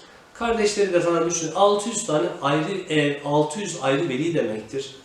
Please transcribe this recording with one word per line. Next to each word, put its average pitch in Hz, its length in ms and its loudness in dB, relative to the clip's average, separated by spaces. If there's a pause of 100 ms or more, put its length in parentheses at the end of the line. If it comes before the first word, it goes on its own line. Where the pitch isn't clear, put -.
(340)
Kardeşleri 208 580 0
de 170 80 4
falan 170 300 2
düşünün. 160 220 -4
Altı 202 360 4
yüz - 180 -6
tane 151 200 0 (160)
ayrı 156 360 0 (100)
ev, 147 260 2 (100)
altı 147 360 2
yüz 170 220 -6
ayrı 143 260 0
veli 147 260 -2
demektir 110 720 -4